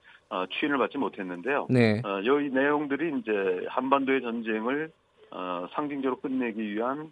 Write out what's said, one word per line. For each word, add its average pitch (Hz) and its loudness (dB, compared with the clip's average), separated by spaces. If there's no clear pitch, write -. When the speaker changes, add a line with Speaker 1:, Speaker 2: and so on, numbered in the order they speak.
Speaker 1:
어, 92 -2
추인을 143 0
받지 120 0
못했는데요. 95 -2
Speaker 2:
네. 113 6
Speaker 1:
어, 98 -2
이 143 2
내용들이 143 0
이제 95 0
한반도의 135 2
전쟁을, 117 -2
어, 90 -6
상징적으로 139 -2
끝내기 113 -2
위한, 135 -4